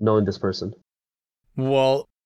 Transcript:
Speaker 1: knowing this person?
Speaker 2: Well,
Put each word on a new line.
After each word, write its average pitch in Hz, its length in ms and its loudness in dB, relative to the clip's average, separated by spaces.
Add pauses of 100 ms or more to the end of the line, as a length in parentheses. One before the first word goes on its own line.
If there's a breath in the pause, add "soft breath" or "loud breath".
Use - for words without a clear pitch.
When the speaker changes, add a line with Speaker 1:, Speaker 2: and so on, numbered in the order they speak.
Speaker 1:
knowing 107 240 4
this 95 140 -2
person? 95 360 -6 (840)
Speaker 2:
Well, 135 520 0 (180)